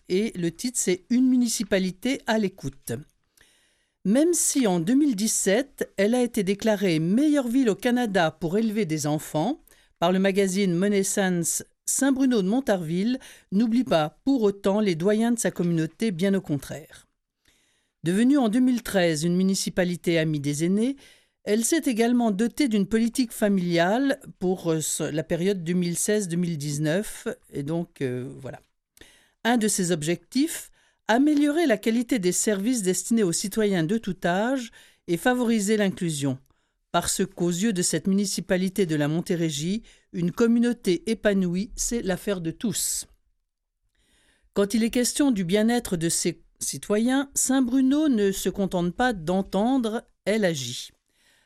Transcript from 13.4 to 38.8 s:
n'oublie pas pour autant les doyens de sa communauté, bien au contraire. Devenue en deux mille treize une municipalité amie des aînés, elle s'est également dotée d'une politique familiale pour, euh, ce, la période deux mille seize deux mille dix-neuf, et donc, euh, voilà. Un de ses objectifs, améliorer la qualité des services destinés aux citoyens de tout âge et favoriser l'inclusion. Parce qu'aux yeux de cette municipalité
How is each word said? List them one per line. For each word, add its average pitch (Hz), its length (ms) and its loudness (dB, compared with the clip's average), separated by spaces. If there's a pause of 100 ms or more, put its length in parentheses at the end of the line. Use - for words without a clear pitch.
n'oublie 226 340 2
pas 156 400 0
pour 269 180 2
autant 202 380 0
les 196 140 2
doyens 214 380 2
de 226 60 -2
sa 185 120 0
communauté, 175 640 -2
bien 190 200 0
au 196 80 2
contraire. 147 680 -8 (960)
Devenue 233 340 4
en 240 100 4
deux 220 120 2
mille 254 240 2
treize 165 400 2
une 175 120 2
municipalité 180 840 0
amie 156 220 0
des 143 240 -2
aînés, 214 320 0 (500)
elle 214 160 0
s'est 320 220 0
également 233 460 2
dotée 226 380 0
d'une 208 180 2
politique 226 440 0
familiale 196 880 0 (200)
pour, 180 340 -2
euh, 160 80 0
ce, - 220 -4
la 147 200 -4
période 180 400 -2
deux 170 120 -2
mille 175 240 -2
seize 208 280 0
deux 170 120 -2
mille 170 180 -2
dix-neuf, 151 720 -2 (240)
et 143 100 -6
donc, 165 380 -6
euh, 127 380 -6
voilà. 120 240 -16 (840)
Un 240 140 4
de 214 100 0
ses 185 240 0
objectifs, 175 800 -4 (360)
améliorer 294 600 4
la 226 100 4
qualité 240 420 0
des 180 140 0
services 214 480 0
destinés 190 440 0
aux 170 80 0
citoyens 196 520 0
de 202 140 0
tout 196 260 -6
âge 226 460 0 (360)
et 170 120 -2
favoriser 226 580 2
l'inclusion. 156 640 -2 (540)
Parce 175 340 -2
qu'aux 175 240 -4
yeux 190 240 -2
de 175 80 -2
cette - 240 -2
municipalité 190 800 -2